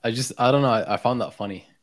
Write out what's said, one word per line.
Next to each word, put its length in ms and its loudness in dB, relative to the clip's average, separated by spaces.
I 60 0
just, 280 -4
I 120 4
don't 120 4
know. 80 2
I, 240 0
I 20 -2
found 240 -2
that 140 -6
funny. 320 -10